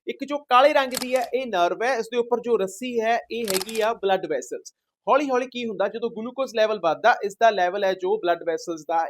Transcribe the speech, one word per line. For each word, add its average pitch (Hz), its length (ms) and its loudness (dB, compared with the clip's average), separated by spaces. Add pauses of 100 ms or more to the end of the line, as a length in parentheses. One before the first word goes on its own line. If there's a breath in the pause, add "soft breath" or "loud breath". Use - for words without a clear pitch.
ਇੱਕ 240 180 -8
ਜੋ 285 140 -6
ਕਾਲੇ 277 340 4
ਰੰਗ 269 280 0
ਦੀ 254 140 -2
ਹੈ, 254 100 0 (100)
ਇਹ 262 120 -4
ਨਰਵ 190 360 0
ਹੈ, 247 140 0
ਇਸ 226 100 -4
ਦੇ 240 100 -8
ਉੱਪਰ 233 240 0
ਜੋ 233 160 2
ਰੱਸੀ 226 440 -4
ਹੈ, 226 180 2 (120)
ਇਹ 233 140 -4
ਹੈਗੀ 220 360 -2
ਆ 226 140 0
ਬਲੱਡ 190 320 0
ਵੈਸਲਸ। 139 480 -8 (340)
ਹੌਲੀ 269 220 4
ਹੌਲੀ 254 160 0
ਕੀ 247 180 -6
ਹੁੰਦਾ, 202 240 -2
ਜਦੋਂ 226 220 -4
ਗਲੂਕੋਜ਼ 240 460 -6
ਲੈਵਲ 214 240 2
ਵੱਧਦਾ, 165 440 4
ਇਸ 196 160 -6
ਦਾ 226 100 8
ਲੈਵਲ 196 340 0
ਹੈ 185 100 2
ਜੋ 185 220 0
ਬਲੱਡ 170 260 0
ਵੈਸਲਸ 160 460 -4
ਦਾ, 165 220 0